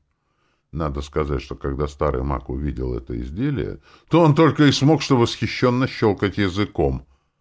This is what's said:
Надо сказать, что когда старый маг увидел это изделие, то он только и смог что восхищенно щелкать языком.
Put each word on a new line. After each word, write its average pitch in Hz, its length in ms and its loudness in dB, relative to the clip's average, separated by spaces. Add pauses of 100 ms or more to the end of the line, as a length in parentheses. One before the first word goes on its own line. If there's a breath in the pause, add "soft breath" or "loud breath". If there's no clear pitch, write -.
(760)
Надо 71 280 -4
сказать, 71 380 -4
что - 140 -12
когда 71 320 -4
старый 67 380 -2
маг 69 260 -6
увидел 64 440 -6
это 58 220 -8
изделие, 78 600 -6 (320 soft breath)
то 165 100 4
он 156 140 6
только 151 300 4
и 135 80 6
смог 143 300 2
что 139 140 2
восхищенно 123 680 0
щелкать 101 500 0
языком. 85 720 -2 (340)